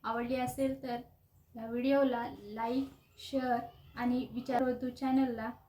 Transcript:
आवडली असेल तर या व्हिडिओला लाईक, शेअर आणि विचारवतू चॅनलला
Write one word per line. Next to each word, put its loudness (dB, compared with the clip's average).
आवडली 0
असेल 0
तर -4
या -8
व्हिडिओला 2
लाईक, -2
शेअर 0
आणि 0
विचारवतू 0
चॅनलला 2